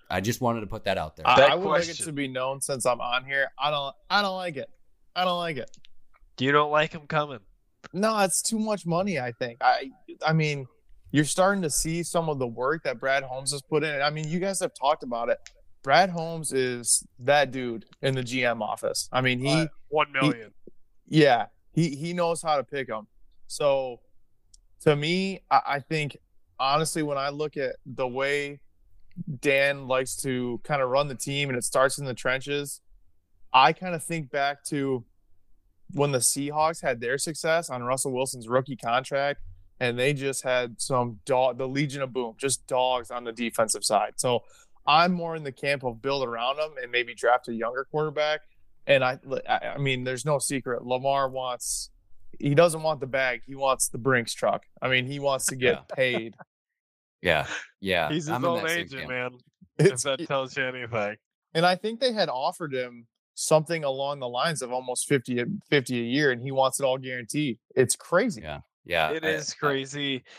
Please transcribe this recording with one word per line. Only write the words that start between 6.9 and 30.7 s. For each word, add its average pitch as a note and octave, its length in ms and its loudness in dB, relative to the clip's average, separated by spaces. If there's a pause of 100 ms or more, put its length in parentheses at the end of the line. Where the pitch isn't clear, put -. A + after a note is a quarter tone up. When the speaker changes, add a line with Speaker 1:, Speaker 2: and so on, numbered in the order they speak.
Speaker 3:
him D3+ 160 -14
coming? D3 320 -2 (520)
Speaker 2:
No, G#3+ 280 0
it's F#3+ 220 2
too A3+ 160 -2
much G#3+ 280 -2
money, E3+ 320 0
I B2 140 -4
think. A#2+ 300 -8
I, B2+ 280 4 (340)
I D#3 80 2
mean, D3 340 0 (440)
you're D#3 140 4
starting F#3+ 380 2
to D3+ 80 0
see E3 320 -2
some E3 260 -2
of D3 100 0
the B2+ 80 -2
work B2+ 380 -2
that B2+ 160 -4
Brad C3+ 220 0
Holmes C3 300 -8
has C#3 100 -6
put D3+ 200 0
in. D3 200 -2
I D3+ 80 2
mean, D#3 180 -6
you F3 120 -2
guys F#3+ 200 -2
have F3+ 140 -4
talked C#3+ 280 0
about A#2+ 260 -4
it. A#2 100 2 (440)
Brad E3+ 280 6
Holmes E3 420 -6
is B2+ 540 0 (140)
that C#3 300 6
dude A#2+ 360 -4 (160)
in C3+ 120 2
the C3 80 -2
G B2 220 -2
M A#2 180 2
office. - 480 -4
I B2+ 120 2
mean, B2+ 160 2
he D3 240 2
Speaker 3:
Uh, D#3+ 40 0 (220)
one D3 240 2
million. C3 400 0 (540)
Speaker 2:
he, D3+ 160 6
yeah, A#2 240 6 (260)
he, D#3+ 240 2
he E3 160 -6
knows E3+ 300 0
how D#3 140 2
to B2+ 80 0
pick C3+ 260 -6
'em. G#2+ 160 -8 (400)
So, C3+ 540 0 (800)
to D3+ 140 6
me, F3+ 460 -2 (100)
I, C#3 160 6
I C#3+ 140 -2
think, D3 380 -4 (400)
honestly, D3+ 440 0
when C#3+ 140 -2
I C#3 140 -2
look D3 260 -6
at C3 200 -4 (100)
the C3 220 -4
way C#3+ 520 -2 (800)
Dan C#3 460 2
likes C3 360 0
to B2 440 -2
kinda C#3+ 180 0